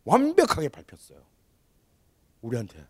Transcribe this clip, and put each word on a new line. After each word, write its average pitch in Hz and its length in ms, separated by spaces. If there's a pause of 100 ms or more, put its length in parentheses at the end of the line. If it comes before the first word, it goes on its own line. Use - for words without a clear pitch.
완벽하게 262 640
밟혔어요. - 500 (1200)
우리한테. 113 480